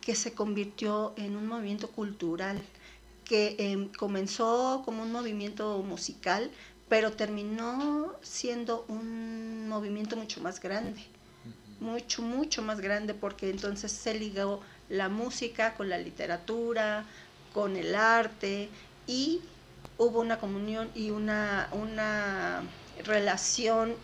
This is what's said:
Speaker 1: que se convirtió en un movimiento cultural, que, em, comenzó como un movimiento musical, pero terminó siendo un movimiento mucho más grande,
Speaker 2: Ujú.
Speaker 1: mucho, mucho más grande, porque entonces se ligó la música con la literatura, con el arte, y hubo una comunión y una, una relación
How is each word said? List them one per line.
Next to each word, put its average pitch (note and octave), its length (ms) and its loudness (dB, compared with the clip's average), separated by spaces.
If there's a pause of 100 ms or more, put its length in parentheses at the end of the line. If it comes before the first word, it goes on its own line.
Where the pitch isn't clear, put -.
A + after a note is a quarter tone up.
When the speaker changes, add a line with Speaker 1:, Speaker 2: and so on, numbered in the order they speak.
Speaker 1:
que A3+ 140 2
se A3 180 -2
convirtió G#3 840 0
en G3+ 180 -2
un G#3+ 100 -4
movimiento G#3+ 460 -4
cultural, G3 680 -2 (680)
que, G#3 340 4
em, G3 300 2
comenzó A3+ 960 2
como A3 180 -4
un A3+ 80 -2
movimiento G#3+ 720 -2
musical, F#3+ 680 0 (400)
pero A3 220 8
terminó A3+ 1120 -2
siendo A#3 640 -2
un A3+ 800 -6
movimiento G#3+ 460 -2
mucho A3 260 -6
más F3 200 -4
grande, G#3 400 -4 (800)
Speaker 2:
Ujú. G#3+ 120 -6
Speaker 1:
mucho, A#3+ 320 -2
mucho B3+ 400 0
más G#3+ 160 -2
grande, G#3 340 0
porque G3 380 -4
entonces G3+ 400 -4
se - 260 -2
ligó G3+ 440 -2 (260)
la F#3+ 220 0
música A3+ 640 0
con G3 160 -2
la F3 80 0
literatura, G#3+ 1040 -2 (500)
con G3+ 220 0
el E3+ 180 0
arte, G#3+ 760 4 (360)
y C#4 360 2 (560)
hubo A#3 240 6
una A3+ 180 2
comunión G#3+ 560 -2
y A3 140 -2
una, G#3 640 2
una G#3 920 0 (400)
relación G#3+ 920 4 (100)